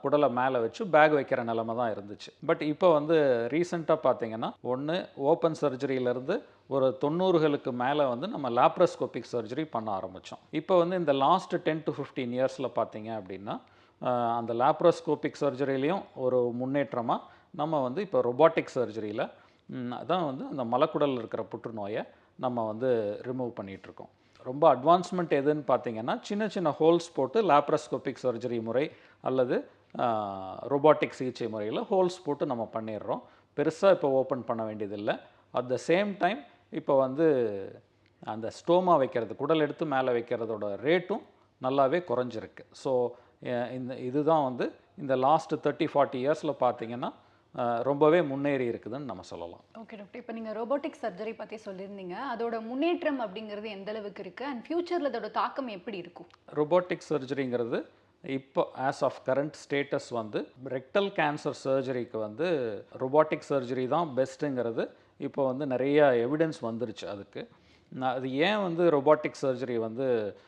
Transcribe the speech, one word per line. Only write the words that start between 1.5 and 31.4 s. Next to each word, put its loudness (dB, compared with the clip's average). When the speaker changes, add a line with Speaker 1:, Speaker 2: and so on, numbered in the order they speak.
Speaker 1:
தான் 0
இருந்துச்சு. -10
But 0
இப்போ 4
வந்து 4
ரீசென்ட்டா 0
பாத்தீங்கன்னா, 0
ஒண்ணு -2
ஓப்பன் 2
சர்ஜரியிலிருந்து 0
ஒரு 2
தொண்ணூறுகளுக்கு 2
மேல 0
வந்து -4
நம்ம -6
லாப்ரோஸ்கோபிக் 2
சர்ஜரி -4
பண்ண -4
ஆரம்பிச்சோம். -10
இப்போ 2
வந்து 4
இந்த 2
லாஸ்ட் 2
டென் -2
to -2
ஃபிஃப்டீன் -6
இயர்ஸ்ல -2
பாத்தீங்க -4
அப்படின்னா, -10
ஆ, 0
அந்த -4
லாப்ரோஸ்கோபிக் 2
சர்ஜரியிலையும் 0
ஒரு 2
முன்னேற்றமா -2
நம்ம -2
வந்து -2
இப்போ 2
ரொபாட்டிக் 4
சர்ஜரியில, -4
ம், -8
அதான் -2
வந்து -10
அந்த 0
மலக்குடல்ல 2
இருக்கிற -6
புற்றுநோயை -8
நம்ம -2
வந்து 0
ரிமூவ் -4
பண்ணிட்டு -10
இருக்கோம். -18
ரொம்ப 6
அட்வான்ஸ்மெண்ட் 4
எதுன்னு 4
பாத்தீங்கன்னா, 0
சின்ன -4
சின்ன 0
ஹோல்ஸ் 6
போட்டு 2
லாப்ரோஸ்கோபிக் 2
சர்ஜரி -2
முறை 0
அல்லது, 0
ஆ, -4
ரொபாட்டிக் 6
சிகிச்சை -4